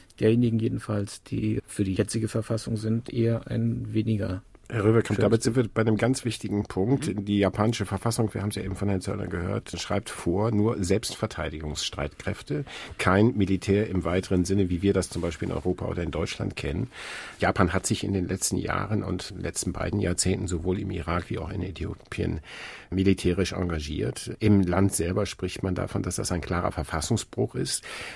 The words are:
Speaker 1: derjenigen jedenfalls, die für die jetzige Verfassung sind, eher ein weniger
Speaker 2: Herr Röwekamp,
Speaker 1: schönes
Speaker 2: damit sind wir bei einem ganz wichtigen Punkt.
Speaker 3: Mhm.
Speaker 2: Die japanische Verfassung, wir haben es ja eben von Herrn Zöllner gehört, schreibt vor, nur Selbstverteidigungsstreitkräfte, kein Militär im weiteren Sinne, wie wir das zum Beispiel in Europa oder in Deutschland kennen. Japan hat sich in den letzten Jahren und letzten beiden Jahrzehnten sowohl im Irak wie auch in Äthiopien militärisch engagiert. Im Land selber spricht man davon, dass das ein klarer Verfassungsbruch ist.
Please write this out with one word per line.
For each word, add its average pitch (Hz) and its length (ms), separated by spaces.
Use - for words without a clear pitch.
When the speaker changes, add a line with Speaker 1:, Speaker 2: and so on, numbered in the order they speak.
Speaker 1:
derjenigen 113 400
jedenfalls, 107 640
die 107 420
für - 200
die 95 80
jetzige 107 340
Verfassung 113 480
sind, 110 360
eher 117 360
ein 117 460
weniger 104 480
Speaker 2:
Herr 110 140
Röwekamp, 110 320
Speaker 1:
schönes - 60
Speaker 2:
damit 113 220
sind 117 120
wir 123 180
bei 113 60
einem 110 160
ganz 117 300
wichtigen 104 380
Punkt. 127 440
Speaker 3:
Mhm. 98 160
Speaker 2:
Die 101 160
japanische 101 460
Verfassung, 110 480
wir 101 80
haben 104 80
es - 60
ja 98 80
eben 95 120
von 101 140
Herrn 95 100
Zöllner 98 280
gehört, 90 520
schreibt - 300
vor, 104 420
nur 104 320
Selbstverteidigungsstreitkräfte, 80 1800
kein 104 400
Militär 98 500
im 90 160
weiteren 90 400
Sinne, 95 260
wie 87 120
wir 98 100
das 92 180
zum 87 120
Beispiel 85 260
in 87 60
Europa 90 320
oder 87 180
in 78 80
Deutschland 87 460
kennen. 85 320
Japan 92 320
hat 90 140
sich - 180
in 98 80
den 90 160
letzten 95 300
Jahren 98 460
und 92 340
letzten 87 340
beiden 95 300
Jahrzehnten 90 460
sowohl 90 320
im 95 120
Irak 87 380
wie - 100
auch 85 100
in 92 120
Äthiopien 85 800
militärisch 92 640
engagiert. 87 840
Im 104 240
Land 92 300
selber 95 320
spricht - 380
man 92 120
davon, - 280
dass - 140
das - 160
ein 82 80
klarer 90 320
Verfassungsbruch - 800
ist. 135 300